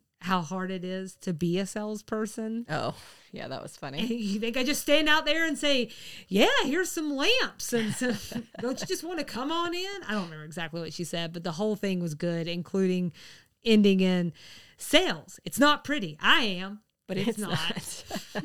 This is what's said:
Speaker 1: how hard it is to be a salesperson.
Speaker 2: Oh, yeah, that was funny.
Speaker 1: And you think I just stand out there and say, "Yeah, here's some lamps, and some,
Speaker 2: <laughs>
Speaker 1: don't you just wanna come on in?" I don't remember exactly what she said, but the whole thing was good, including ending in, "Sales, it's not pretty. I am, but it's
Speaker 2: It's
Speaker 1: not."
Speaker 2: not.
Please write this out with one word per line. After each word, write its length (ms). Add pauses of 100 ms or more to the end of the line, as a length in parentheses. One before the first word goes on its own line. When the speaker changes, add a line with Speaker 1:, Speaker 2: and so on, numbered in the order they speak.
(220)
Speaker 1:
how 200
hard 300
it 120
is 340
to 160
be 260
a 60
salesperson. 1040
Speaker 2:
Oh, 260 (360)
yeah, 160
that 140
was 160
funny. 220
Speaker 1:
And 100
you 300
think 180
I 60
just 180
stand 280
out 160
there 200
and 120
say, 320 (380)
"Yeah, 200 (160)
here's 280
some 240
lamps, 580
and 200
some, 240 (360)
Speaker 2:
<laughs> 80
Speaker 1:
don't 180
you 80
just 160
wanna 200
come 280
on 240
in?" 320
I 60
don't 120
remember 200
exactly 360
what 120
she 100
said, 300
but 100
the 100
whole 220
thing 240
was 160
good, 320
including 640 (520)
ending 380
in, 320 (440)
"Sales, 680
it's 160
not 240
pretty. 380
I 220
am, 380 (260)
but 100
it's 120
Speaker 2:
It's 100
Speaker 1:
not." 200 (760)
Speaker 2:
not. 100